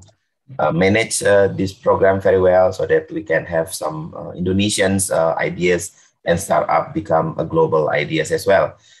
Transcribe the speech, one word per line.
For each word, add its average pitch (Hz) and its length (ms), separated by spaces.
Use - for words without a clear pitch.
uh, - 120
manage, 104 540
uh, 101 240
this 95 240
program 95 480
very 95 180
well 92 320
so - 140
that 80 260
we 82 140
can 80 220
have 82 260
some, 78 400
uh, 82 240
Indonesians, 98 760
uh, 82 300
ideas 87 560
and 87 100
startup 82 540
become 80 480
a 82 80
global 80 400
ideas 78 420
as 80 140
well. 87 320